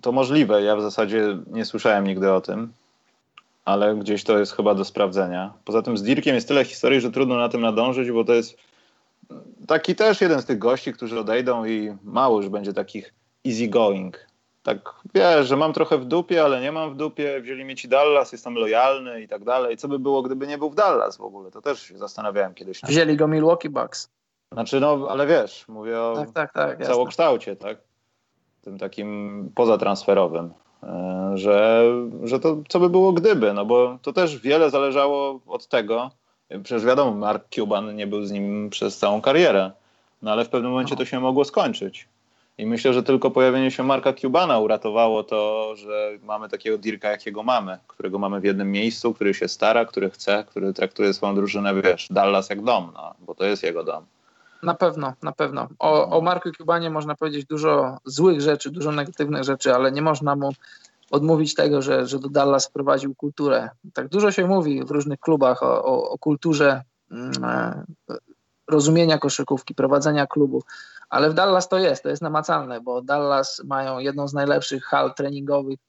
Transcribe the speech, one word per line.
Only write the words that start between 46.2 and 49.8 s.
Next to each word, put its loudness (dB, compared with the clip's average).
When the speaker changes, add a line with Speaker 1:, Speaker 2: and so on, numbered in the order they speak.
Speaker 1:
mamy -10
takiego -4
Dirka, -4
jakiego -8
mamy, -2
którego -8
mamy -4
w -6
jednym 0
miejscu, -2
który 0
się -4
stara, 2